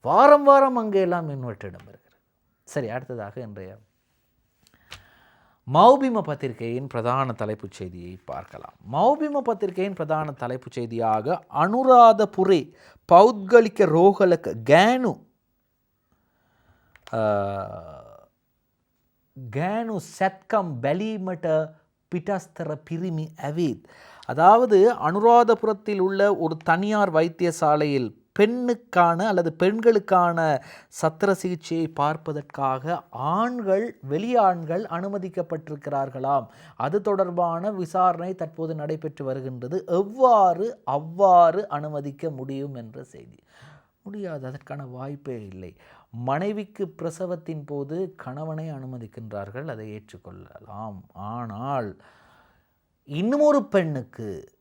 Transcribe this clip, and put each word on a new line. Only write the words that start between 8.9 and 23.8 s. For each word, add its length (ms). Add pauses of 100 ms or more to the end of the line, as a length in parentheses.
மௌபிம 480
பத்திரிகையின் 520
பிரதான 400
தலைப்புச் 400
செய்தியாக, 720 (100)
"அனுராதபுரே 1200 (400)
பௌத்கலிக 760
ரோகலக 680 (160)
கேனு, 560 (1900)
ஆ, 920 (1500)
கேனு 400
சத்கம் 840
பலீமட்ட 880 (420)
பிட்டஸ்தர 680
பிரிமி 520
அவீத்." 480 (420)